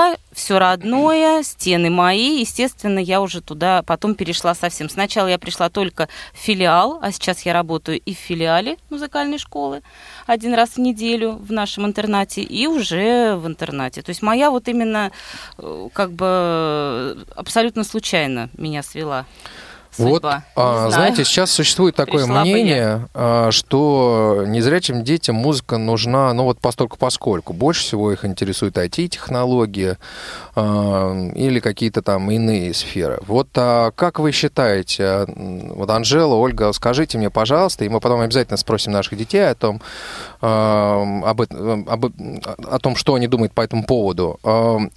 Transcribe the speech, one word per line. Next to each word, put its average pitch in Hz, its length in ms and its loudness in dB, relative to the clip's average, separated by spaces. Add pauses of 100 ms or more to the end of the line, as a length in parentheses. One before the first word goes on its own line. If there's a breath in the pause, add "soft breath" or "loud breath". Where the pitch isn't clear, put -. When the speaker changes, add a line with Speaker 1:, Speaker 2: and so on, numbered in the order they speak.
(340)
Speaker 1:
все 190 260 0
родное, 285 840 4
стены 170 460 0
мои, 196 520 2
естественно, 214 580 -2
я 185 220 0
уже 180 200 -6
туда 175 420 0
потом 208 320 0
перешла 170 400 -2
совсем. 170 340 -4
Сначала 196 380 0
я 180 120 2
пришла 175 300 -2
только 175 380 -2 (260 loud breath)
в - 40 -20
филиал, 190 640 2
а 202 120 -2
сейчас - 320 -4
я 170 80 0
работаю 165 460 -2
и 196 140 -8
в - 40 -16
филиале 175 600 0 (120)
музыкальной 294 480 -4
школы 285 440 -8 (460 loud breath)
один 233 260 0
раз 233 180 4
в - 60 -18
неделю 233 540 0
в 214 200 -10
нашем 208 340 -2
интернате, 202 560 -2
и 240 260 -4
уже 220 680 2
в 165 120 -6
интернате. 143 560 -6
То - 80 -12
есть 170 100 -10
моя 247 300 2
вот 247 160 -2
именно, 220 440 -2 (460 loud breath)
э, 80 360 -12
как 185 180 -2
бы, 160 1080 -2 (180)
абсолютно 226 480 -2
случайно 139 720 -2
меня 151 280 -6
свела 143 420 -8 (720 loud breath)
Speaker 2:
Вот, 127 200 4
Speaker 1:
судьба. 147 260 -2 (120)
Speaker 2:
а, 123 160 4
Speaker 1:
Не 117 60 2
знаю. 110 140 2
Speaker 2:
знаете, 190 340 4
сейчас 185 260 2
существует 170 440 2
такое 143 300 2
Speaker 1:
Пришла 135 180 4
бы 170 40 2
я. 190 80 4
Speaker 2:
мнение, 123 600 2
а, 117 360 4
что 120 920 2
незрячим 120 580 0
детям 135 320 0
музыка 123 440 0
нужна, 117 540 2
ну, 123 100 2
вот 123 160 0
постольку-поскольку. 120 920 0
Больше 131 280 2
всего 104 320 0
их - 100 -6
интересует 98 540 -2
I 90 100 0
T-технологии, 123 1080 -2 (580 loud breath)
а, 101 560 2 (240)
или 127 240 2
какие-то 110 440 -2
там 98 260 0
иные 107 460 0
сферы. 80 420 -4 (100)
Вот, 120 280 -4
а, 120 360 2
как 175 280 -2
вы 151 120 0
считаете, 110 720 0
а, 98 220 0
м, 92 480 -10
вот, 98 160 -4
Анжела, 120 460 4
Ольга, 110 360 2
скажите 127 460 0
мне, 104 140 0
пожалуйста, 139 520 2
и 104 60 0
мы 110 100 2
потом 120 220 2
обязательно 113 360 0
спросим 107 340 -2
наших 101 260 -2
детей 170 320 2
о 120 60 0
том, 107 260 -2 (600 loud breath)
а, 107 600 2 (240)
об 110 160 2
эт-, 104 480 -4
об, 113 160 -2 (680)
о 131 60 0
том, 127 160 0
что 139 200 0
они 123 120 2
думают 113 260 0
по 117 80 2
этому 110 220 0
поводу. 92 600 0
А, 113 340 4 (200)